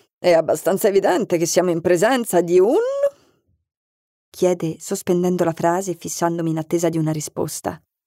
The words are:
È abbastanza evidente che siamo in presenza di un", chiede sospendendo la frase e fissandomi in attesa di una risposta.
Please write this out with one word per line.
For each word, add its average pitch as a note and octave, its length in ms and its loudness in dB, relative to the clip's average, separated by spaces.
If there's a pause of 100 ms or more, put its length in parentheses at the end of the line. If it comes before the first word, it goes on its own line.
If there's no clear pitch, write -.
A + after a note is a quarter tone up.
(200)
È F3 140 4
abbastanza D#3+ 540 2
evidente G3 520 2
che E3 80 0
siamo F3 240 2
in E3 100 -2
presenza F#3 600 2
di F3 180 4
un", A#3 180 4 (1500)
chiede F3 500 -2
sospendendo F3+ 640 -2
la E3+ 100 0
frase F3 380 -2
e E3 40 -8
fissandomi E3+ 560 -4
in D#3+ 80 -4
attesa E3+ 300 -2
di D#3+ 100 -2
una D#3 120 0
risposta. D#3 680 -6 (260)